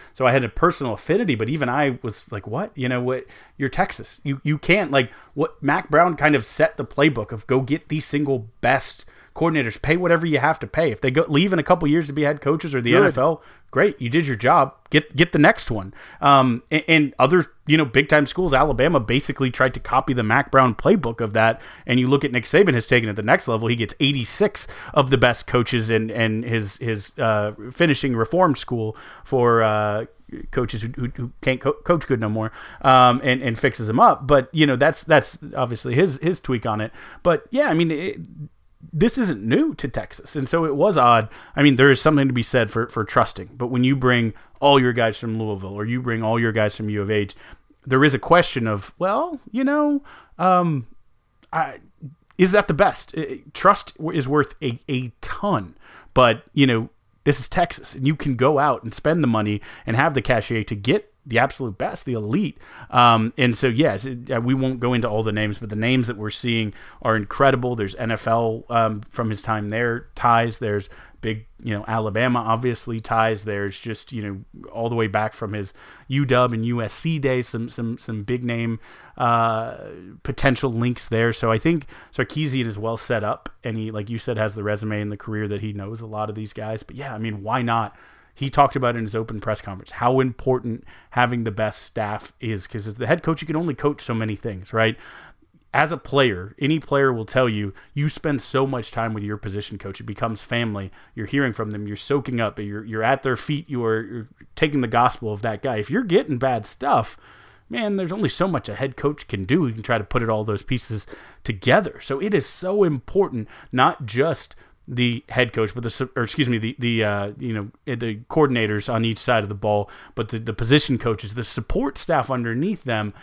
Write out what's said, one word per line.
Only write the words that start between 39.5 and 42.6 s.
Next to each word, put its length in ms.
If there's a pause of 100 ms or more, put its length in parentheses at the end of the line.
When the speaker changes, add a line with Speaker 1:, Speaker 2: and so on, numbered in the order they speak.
Speaker 1:
to 140
Texas. 480
And 100
so 160
it 100
was 240
odd. 300 (260)
I 100
mean, 120
there 160
is 100
something 280
to 40
be 100
said 280